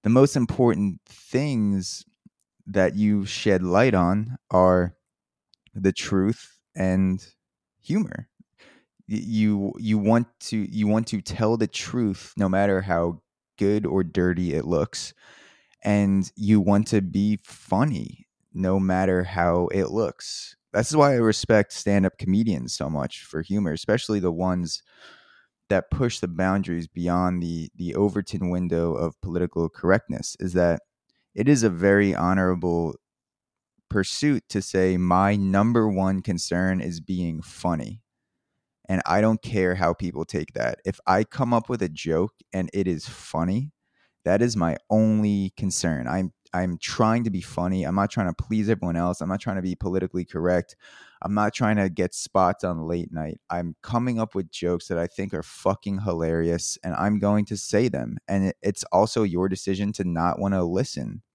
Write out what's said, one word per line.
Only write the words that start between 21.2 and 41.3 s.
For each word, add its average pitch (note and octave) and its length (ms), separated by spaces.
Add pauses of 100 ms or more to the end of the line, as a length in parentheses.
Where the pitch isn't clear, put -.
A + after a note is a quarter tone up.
stand-up G2+ 440
comedians F#2+ 560
so C#2 160
much C#2+ 340
for D#2 180
humor, F#2+ 320
especially G#2 460
the F2+ 120
ones F2 520 (840)
that F#2+ 240
push A#2+ 280
the - 80
boundaries F2 600
beyond F2+ 540
the, E2+ 340
the F2 200
Overton F#2+ 540
window E2+ 440
of - 260
political E2+ 480
correctness, - 720
is F2+ 140
that F2 280 (520)
it G#2+ 140
is C3+ 160
a A2 60
very G2 440
honorable F2 840 (960)
pursuit B2 600
to G2+ 120
say, F#2 360
"My F#2 400
number G#2 500
one F#2+ 340
concern F2+ 600
is E2 180
being E2 420
funny." E2+ 600 (880)
And F#2 160
I G2 160
don't A2 200
care F#2 340
how F2 180
people E2 320
take - 280
that. A#1 300
If - 240
I F#2+ 160
come A#2+ 300